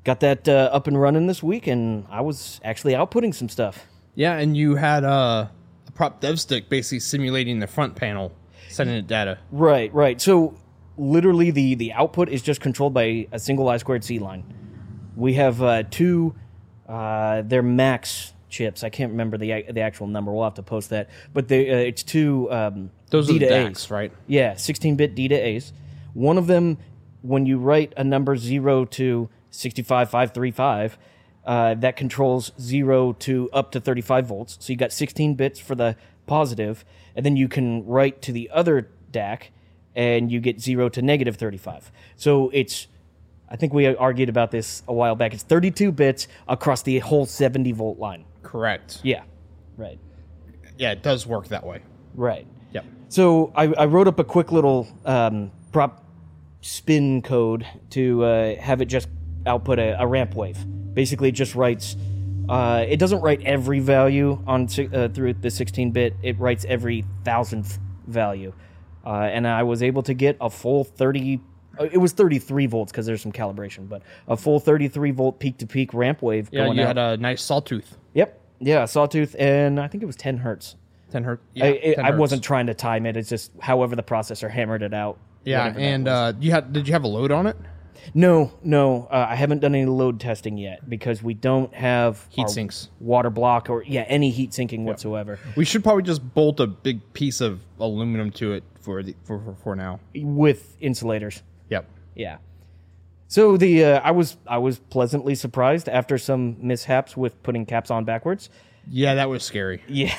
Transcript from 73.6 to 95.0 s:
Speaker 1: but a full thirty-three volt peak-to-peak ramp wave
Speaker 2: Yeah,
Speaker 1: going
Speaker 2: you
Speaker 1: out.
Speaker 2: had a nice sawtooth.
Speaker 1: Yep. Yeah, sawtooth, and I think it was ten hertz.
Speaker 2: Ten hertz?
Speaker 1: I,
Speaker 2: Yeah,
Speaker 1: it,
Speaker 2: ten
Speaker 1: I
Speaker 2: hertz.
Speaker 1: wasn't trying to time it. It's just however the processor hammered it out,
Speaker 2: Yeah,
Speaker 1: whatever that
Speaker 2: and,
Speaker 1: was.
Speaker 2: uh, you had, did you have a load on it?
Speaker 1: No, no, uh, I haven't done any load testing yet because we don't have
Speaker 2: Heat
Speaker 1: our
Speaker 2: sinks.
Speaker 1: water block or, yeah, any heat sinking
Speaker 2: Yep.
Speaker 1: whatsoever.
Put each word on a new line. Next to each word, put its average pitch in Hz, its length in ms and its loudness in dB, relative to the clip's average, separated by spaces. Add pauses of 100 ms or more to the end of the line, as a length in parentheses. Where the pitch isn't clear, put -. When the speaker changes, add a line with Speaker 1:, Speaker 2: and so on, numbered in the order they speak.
Speaker 1:
but 101 140 -12 (260)
a 117 80 0
full 147 240 2
thirty-three 147 520 2
volt 131 280 0
peak-to-peak 131 540 -4
ramp 123 280 0
wave 110 300 -2
Speaker 2:
Yeah, 135 140 0
Speaker 1:
going 127 100 0
Speaker 2:
you 127 80 2
Speaker 1:
out. 123 120 0
Speaker 2:
had - 20 -2
a 117 180 0
nice 123 260 -2
sawtooth. 139 540 -4 (160)
Speaker 1:
Yep. - 300 0 (180)
Yeah, 135 240 2
sawtooth, 147 520 0
and 143 440 2
I 147 80 -6
think 202 160 -10
it - 20 -8
was 147 80 -10
ten 131 240 -6
hertz. 117 380 -8 (340)
Speaker 2:
Ten 120 140 -6
hertz? 120 180 -6 (140)
Speaker 1:
I, - 20 -12
Speaker 2:
Yeah, 131 60 0
Speaker 1:
it, 143 320 4
Speaker 2:
ten 135 80 -2
Speaker 1:
I 131 60 4
Speaker 2:
hertz. 151 100 2
Speaker 1:
wasn't 135 240 0
trying 127 240 0
to 113 60 -4
time 113 300 -2
it. 113 120 -4
It's 110 120 -6
just - 300 -8
however 127 380 0
the 117 80 -6
processor 110 440 -6
hammered 110 340 -4
it 104 120 -6
out, 104 240 -6 (240)
Speaker 2:
Yeah, 131 160 -2
Speaker 1:
whatever 120 220 -2
that 139 40 -2
Speaker 2:
and, 135 200 0
Speaker 1:
was. 131 80 2
Speaker 2:
uh, 117 260 2
you 160 140 0
had, 139 200 0
did 147 140 -2
you 151 60 0
have 160 100 2
a 120 60 -2
load 120 240 0
on 175 160 0
it? 226 80 -6 (580)
Speaker 1:
No, 160 380 6 (100)
no, 139 480 2
uh, 127 180 2
I 117 60 -4
haven't 147 240 0
done 143 160 2
any 135 120 2
load 131 340 0
testing 110 360 -6
yet 101 320 -10
because 117 360 -6
we 117 100 -4
don't 131 400 0
have 120 560 0
Speaker 2:
Heat - 120 -4
Speaker 1:
our 107 60 -2
Speaker 2:
sinks. 104 400 -8 (120)
Speaker 1:
water 120 300 2
block 120 380 2
or, 117 140 -4
yeah, 131 240 -4
any 139 240 2
heat 123 240 -4
sinking 113 280 -6
Speaker 2:
Yep. 113 60 -4
Speaker 1:
whatsoever. 107 520 -8 (160)